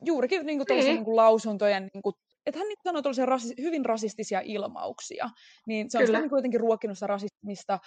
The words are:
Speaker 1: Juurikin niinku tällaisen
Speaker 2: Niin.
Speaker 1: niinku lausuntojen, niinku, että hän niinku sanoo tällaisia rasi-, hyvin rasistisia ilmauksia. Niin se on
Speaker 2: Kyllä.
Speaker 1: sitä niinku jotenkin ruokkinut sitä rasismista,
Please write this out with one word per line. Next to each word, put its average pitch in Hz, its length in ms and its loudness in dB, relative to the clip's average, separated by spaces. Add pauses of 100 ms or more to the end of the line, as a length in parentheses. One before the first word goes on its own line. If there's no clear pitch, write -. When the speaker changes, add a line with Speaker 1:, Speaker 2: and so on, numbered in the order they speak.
Speaker 1:
Juurikin 294 420 0
niinku 294 180 -2
tällaisen 269 240 4
Speaker 2:
Niin. - 80 4
Speaker 1:
niinku 220 200 -2
lausuntojen, 214 800 4
niinku, 196 180 -2 (340)
että 302 120 -4
hän 392 100 -4
niinku 415 160 -10
sanoo 339 180 -2
tällaisia 262 240 0
rasi-, 254 360 -2
hyvin 311 220 -2
rasistisia 220 600 -2
ilmauksia. - 840 -8 (380)
Niin 220 240 -4
se 240 80 0
on 254 60 6
Speaker 2:
Kyllä. - 20 6
Speaker 1:
sitä 220 140 4
niinku 285 160 0
jotenkin 240 240 0
ruokkinut 220 360 0
sitä 202 100 -6
rasismista, 202 800 -4